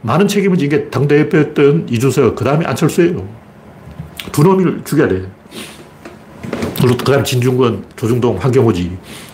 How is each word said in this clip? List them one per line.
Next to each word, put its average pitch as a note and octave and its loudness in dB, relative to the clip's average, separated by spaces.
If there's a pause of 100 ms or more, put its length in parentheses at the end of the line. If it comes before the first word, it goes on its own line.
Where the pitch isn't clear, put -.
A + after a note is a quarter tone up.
많은 D#3 2
책임을 G3 0
진 C#3+ 0
게 C#3+ -2
당대표였던 C#3+ 2
이준석, A#2+ 2
그 - -6
다음에 D3+ 0
안철수예요. D3+ 0 (1040)
두 C#3+ 2
놈을 F3+ 2
죽여야 C3+ 2
돼. F#2 -2 (1600)
그리고 B2 2
그 B2 -2
다음 C3+ 2
진중권, B2 0 (100)
조중동, A#2 0
황교보지. G#2+ 0 (360)